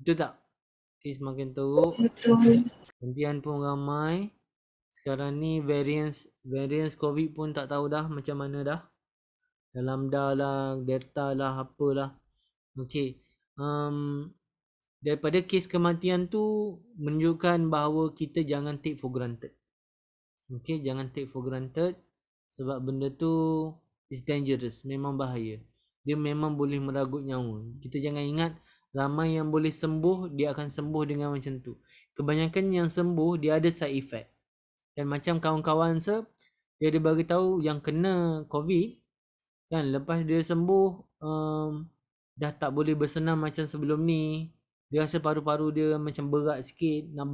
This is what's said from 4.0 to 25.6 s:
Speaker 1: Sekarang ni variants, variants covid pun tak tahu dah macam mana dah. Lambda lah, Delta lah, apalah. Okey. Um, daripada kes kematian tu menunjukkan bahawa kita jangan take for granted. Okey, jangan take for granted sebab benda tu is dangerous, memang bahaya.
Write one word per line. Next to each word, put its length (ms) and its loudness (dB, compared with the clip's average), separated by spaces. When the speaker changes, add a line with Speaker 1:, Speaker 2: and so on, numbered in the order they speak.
Speaker 1:
Sekarang 480 -4
ni 240 0
variants, 640 0
variants 560 -2
covid 320 0
pun 240 -6
tak 160 -6
tahu 160 -2
dah 240 -2
macam 320 -6
mana 240 -6
dah. 140 -4
Lambda 560 0
lah, 480 -2
Delta 560 -4
lah, 240 -2
apalah. 560 -2
Okey. 480 -6
Um, 800 -4
daripada 480 0
kes 240 0
kematian 560 2
tu 480 0
menunjukkan 720 2
bahawa 480 2
kita 240 -2
jangan 400 -2
take 160 -6
for 160 -6
granted. 400 -6
Okey, 320 -6
jangan 320 -6
take 160 -8
for 160 -8
granted 480 -4
sebab 240 -4
benda 320 -2
tu 560 0
is 160 -12
dangerous, 640 -2
memang 260 -4
bahaya. 480 -4